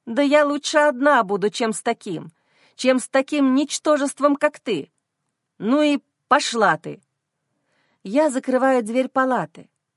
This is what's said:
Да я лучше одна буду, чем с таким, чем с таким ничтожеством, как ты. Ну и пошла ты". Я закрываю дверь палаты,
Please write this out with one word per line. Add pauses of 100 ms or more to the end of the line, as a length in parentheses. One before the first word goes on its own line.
Да
я
лучше
одна
буду,
чем
с
таким, (440)
чем
с
таким
ничтожеством,
как
ты. (680)
Ну
и (280)
пошла
ты". (1040)
Я
закрываю
дверь
палаты, (280)